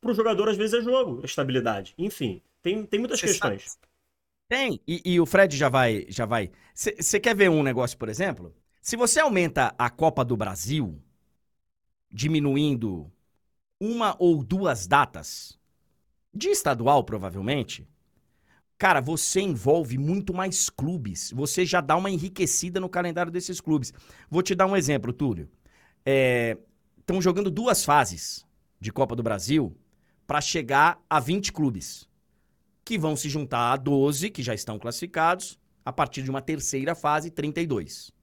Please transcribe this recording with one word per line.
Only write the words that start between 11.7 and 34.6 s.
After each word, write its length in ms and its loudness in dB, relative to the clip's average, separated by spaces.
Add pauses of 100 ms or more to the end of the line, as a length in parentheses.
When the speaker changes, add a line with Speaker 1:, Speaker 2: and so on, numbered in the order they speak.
Speaker 2:
diminuindo 1000 0 (720)
uma 380 -2
ou 260 4
duas 420 -2
datas, 720 0 (760)
de 140 -2
estadual, 560 4
provavelmente, 840 -4 (880)
cara, 220 6
você 400 -2
envolve 580 2
muito 360 -2
mais 360 -2
clubes. 640 -6
Você 320 0
já 140 2
dá 160 2
uma 140 0
enriquecida 680 -2
no 80 -4
calendário 440 -2
desses 280 -6
clubes. 320 0 (360)
Vou 140 0
te 120 0
dar 120 4
um 100 2
exemplo, 360 0
Túlio. 380 -4 (540)
É, 540 2 (480)
tão 160 0
jogando 280 2
duas 340 0
fases 600 0 (340)
de 120 -8
Copa 240 -2
do 60 -4
Brasil 540 -2 (500)
pra 140 0
chegar 680 2
a 100 4
vinte 320 -4
clubes, 560 -4 (760)
que 140 -4
vão 180 -2
se 120 -6
juntar 440 0
a 40 2
doze 540 2
que 120 -10
já 120 -4
estão 240 -8